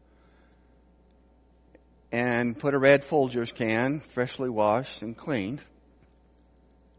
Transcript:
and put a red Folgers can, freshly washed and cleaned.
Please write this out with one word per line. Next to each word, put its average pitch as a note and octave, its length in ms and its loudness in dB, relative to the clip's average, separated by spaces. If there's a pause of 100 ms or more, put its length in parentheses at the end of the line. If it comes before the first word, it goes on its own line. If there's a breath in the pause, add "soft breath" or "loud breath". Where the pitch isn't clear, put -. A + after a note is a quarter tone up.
(2000 soft breath)
and A#2+ 480 0
put C#3+ 160 -2
a C#3 60 2
red C#3 240 6
Folgers B2 500 -2
can, B2 460 -2
freshly B2+ 500 -6
washed G#2+ 520 0
and A2+ 140 -10
cleaned. B2+ 440 -4 (1400)